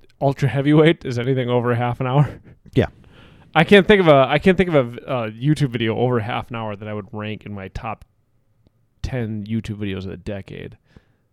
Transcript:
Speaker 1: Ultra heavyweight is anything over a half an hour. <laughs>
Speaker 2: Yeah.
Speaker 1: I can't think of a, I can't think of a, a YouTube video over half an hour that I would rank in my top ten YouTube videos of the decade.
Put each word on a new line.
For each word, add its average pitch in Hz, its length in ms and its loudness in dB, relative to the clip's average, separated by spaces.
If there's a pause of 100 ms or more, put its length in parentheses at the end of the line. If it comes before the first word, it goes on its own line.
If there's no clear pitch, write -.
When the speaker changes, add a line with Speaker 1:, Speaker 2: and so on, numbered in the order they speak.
(200)
Speaker 1:
Ultra 139 300 0
heavyweight 151 560 4
is 123 140 -6
anything 127 300 -2
over 120 220 0
a 120 40 0
half 120 240 -4
an 131 80 -4
hour. 127 380 0
<laughs> - 40 -20 (240)
Speaker 2:
Yeah. 120 140 2 (680)
Speaker 1:
I 160 80 6
can't 196 240 6
think 208 140 6
of 170 60 4
a, 135 220 6
I 147 80 0
can't 185 200 2
think 180 120 0
of 165 60 0
a, 143 40 6 (220)
a 120 300 -6
YouTube 139 380 0
video 113 280 -2
over 120 220 0
half 123 320 -8
an 120 40 -10
hour 110 200 -8
that 104 120 -14
I 107 60 -8
would 101 180 -10
rank 107 360 -10
in 104 80 -12
my 95 140 -12
top - 360 -12 (960)
ten 110 440 -6
YouTube 107 320 -6
videos 98 220 -6
of 95 100 -10
the 90 80 -12
decade. 98 600 -12 (560)